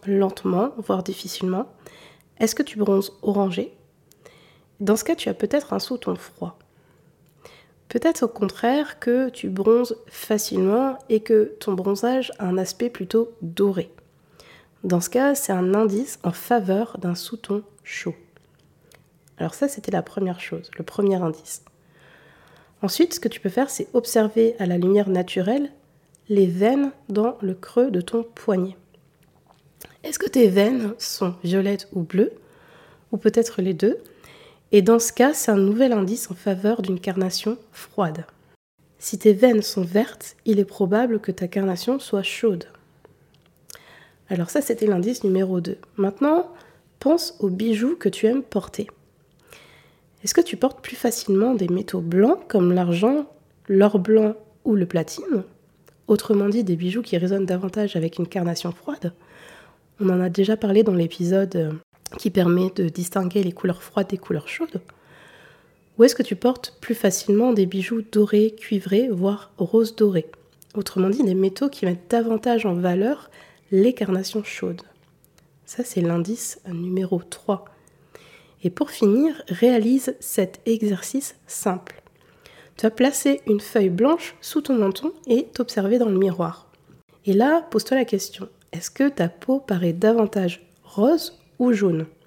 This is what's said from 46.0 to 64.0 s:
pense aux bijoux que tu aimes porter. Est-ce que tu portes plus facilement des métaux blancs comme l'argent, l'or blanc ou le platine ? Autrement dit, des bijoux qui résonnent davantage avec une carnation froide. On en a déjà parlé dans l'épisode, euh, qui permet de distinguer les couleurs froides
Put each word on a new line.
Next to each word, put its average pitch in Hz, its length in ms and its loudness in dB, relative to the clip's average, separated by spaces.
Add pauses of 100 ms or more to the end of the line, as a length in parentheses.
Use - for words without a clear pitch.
pense 330 400 0
aux 202 100 0
bijoux 220 460 0
que 208 140 -2
tu - 160 -4
aimes 254 180 2
porter. - 440 -6 (1400)
Est-ce 208 100 -4
que 349 80 4
tu 339 160 -2
portes - 240 -2
plus - 160 -16
facilement 226 560 0
des 185 160 -2
métaux 180 320 -4
blancs 190 380 4 (100)
comme 180 240 4
l'argent, 185 540 2 (420)
l'or 202 300 6
blanc 214 360 4 (300)
ou 220 100 2
le 185 100 2
platine ? 185 580 -4 (640)
Autrement 202 420 2
dit, 226 140 0
des 180 120 0
bijoux 180 260 -2
qui 190 160 -2
résonnent 185 280 0
davantage 185 500 -2
avec 165 220 -2
une 175 100 -2
carnation 175 440 -4
froide. 175 420 -10 (840)
On 190 100 2
en 180 100 2
a 180 100 0
déjà 196 280 2
parlé 202 260 4
dans 196 100 2
l'épisode, 180 600 0
euh, 156 160 -2 (460)
qui 220 120 -2
permet 180 460 2
de 175 140 0
distinguer 180 540 -2
les 175 80 -2
couleurs 175 320 -4
froides 196 260 -4